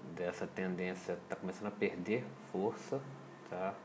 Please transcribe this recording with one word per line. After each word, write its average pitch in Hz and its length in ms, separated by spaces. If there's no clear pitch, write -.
dessa 87 320
tendência 92 800
tá - 80
começando 98 320
a 101 40
perder 101 540
força, 113 520
tá? 95 360